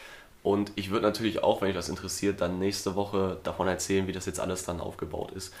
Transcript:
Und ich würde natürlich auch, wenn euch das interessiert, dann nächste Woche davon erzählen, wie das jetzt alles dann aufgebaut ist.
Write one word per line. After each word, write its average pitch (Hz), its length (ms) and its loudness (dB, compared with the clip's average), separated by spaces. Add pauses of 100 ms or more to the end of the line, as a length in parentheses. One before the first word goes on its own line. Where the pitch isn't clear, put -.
(440)
Und 101 320 4
ich 92 140 -4
würde 104 160 2
natürlich 107 380 2
auch, 110 180 6
wenn 98 80 4
euch 92 60 0
das 85 120 -2
interessiert, 95 540 0
dann 87 180 2
nächste 98 360 0
Woche 98 480 0
davon 90 240 0
erzählen, 95 400 2
wie 95 40 -2
das 90 140 -6
jetzt 92 140 -4
alles 92 260 -2
dann 87 160 -4
aufgebaut - 520 -6
ist. - 260 -10